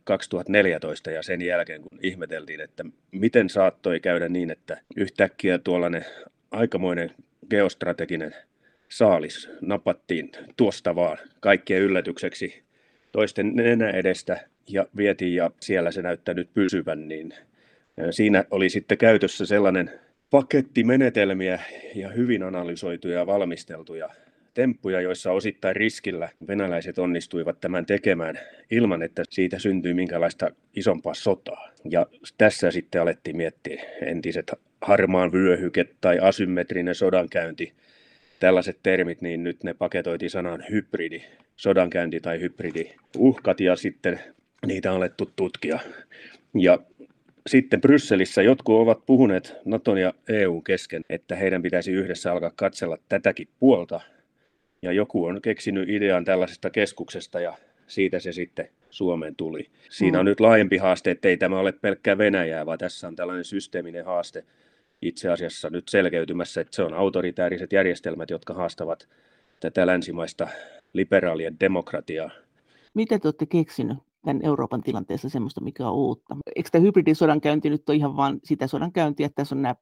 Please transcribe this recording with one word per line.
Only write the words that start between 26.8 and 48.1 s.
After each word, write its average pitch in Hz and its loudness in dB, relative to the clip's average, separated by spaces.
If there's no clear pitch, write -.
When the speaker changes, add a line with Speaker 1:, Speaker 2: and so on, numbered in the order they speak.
Speaker 1:
onnistuivat 85 -4
tämän 87 -4
tekemään 85 0
ilman, 107 2
että 85 -6
siitä 92 -2
syntyi 90 0
minkälaista 85 -2
isompaa 95 -2
sotaa. - -4
Ja 85 2
tässä 107 4
sitten 87 -2
alettiin 82 -2
miettiä - -8
entiset - -6
harmaan 92 4
vyöhyke 90 2
tai 90 4
asymmetrinen 90 0
sodankäynti, 87 -2
tällaiset 92 4
termit, 92 0
niin 85 -6
nyt 85 -6
ne - -6
paketoitiin 87 -4
sanaan 87 -6
hybridi 92 -4
sodankäynti 87 2
tai 85 -6
hybridiuhkat, 90 0
ja 90 4
sitten 90 -4
niitä 92 -2
on 92 0
alettu 92 -4
tutkia. 80 -4
Ja 90 6
sitten 127 4
Brysselissä 104 4